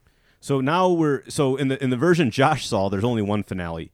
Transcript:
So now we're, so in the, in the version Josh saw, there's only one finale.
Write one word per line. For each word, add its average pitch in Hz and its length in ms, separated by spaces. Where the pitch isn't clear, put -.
So 139 180
now 175 300
we're, 156 400
so 135 260
in 135 140
the, 131 120
in 131 80
the 127 60
version 151 340
Josh 135 380
saw, 98 220
there's 98 160
only 117 160
one 101 220
finale. 85 500